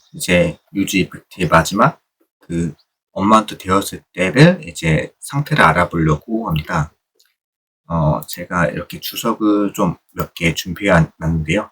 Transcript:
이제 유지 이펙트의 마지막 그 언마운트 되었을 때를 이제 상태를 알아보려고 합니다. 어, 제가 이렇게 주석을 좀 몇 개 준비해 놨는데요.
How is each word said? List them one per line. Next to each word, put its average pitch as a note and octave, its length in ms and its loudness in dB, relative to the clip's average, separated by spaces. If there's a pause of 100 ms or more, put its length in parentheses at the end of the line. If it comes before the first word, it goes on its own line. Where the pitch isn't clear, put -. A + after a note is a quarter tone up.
(140)
이제 F2 440 0 (160)
유지 - 280 0
이펙트의 - 480 -6
마지막 E3 520 2 (380)
그 E2+ 340 -4 (380)
언마운트 G2+ 480 2
되었을 F#2+ 440 -2 (100)
때를 D3+ 540 4
이제 D#3+ 520 -2
상태를 C#3+ 440 -2
알아보려고 E2+ 840 0
합니다. D#2+ 440 -4 (960)
어, D#2+ 340 0
제가 F2 460 -4
이렇게 - 320 -8
주석을 G#2+ 760 -2
좀 F#2+ 240 0 (200)
몇 E2+ 160 -6
개 E2 220 -2
준비해 F#2+ 360 -4 (280)
놨는데요. D#2+ 520 -2